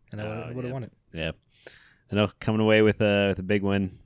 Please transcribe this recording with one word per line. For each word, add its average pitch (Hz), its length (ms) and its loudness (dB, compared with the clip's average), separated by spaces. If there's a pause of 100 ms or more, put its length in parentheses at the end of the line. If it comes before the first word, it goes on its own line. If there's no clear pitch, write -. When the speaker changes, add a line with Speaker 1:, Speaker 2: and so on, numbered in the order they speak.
Speaker 1:
And 104 120 -12
I - 20 -8
Speaker 2:
Oh, 107 60 -8 (100)
Speaker 1:
would've, 120 160 -12
would've 123 140 -8
Speaker 2:
yeah. 127 40 -8
Speaker 1:
won 131 120 -8
it. - 80 -20 (180)
Speaker 2:
Yeah. 80 200 -6 (840)
I - 20 -4
know, 104 240 2
coming 110 220 -2
away 110 200 6
with 107 200 4
a, 101 280 2
with 95 100 -2
a 95 40 -8
big 98 180 0
win. 98 440 -2